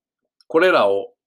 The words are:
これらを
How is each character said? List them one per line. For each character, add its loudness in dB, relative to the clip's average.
こ -2
れ 2
ら 0
を -6